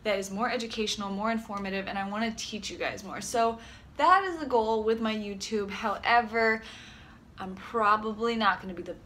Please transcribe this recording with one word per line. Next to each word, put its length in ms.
that 140
is 140
more 180
educational, 600
more 180
informative, 580
and 120
I 100
wanna 260
teach 360
you 60
guys 260
more. 180
So 380
that 260
is 160
the 80
goal 360
with 180
my 140
YouTube. 540
However, 920
I'm 160
probably 840
not 240
gonna 140
be 100
the 120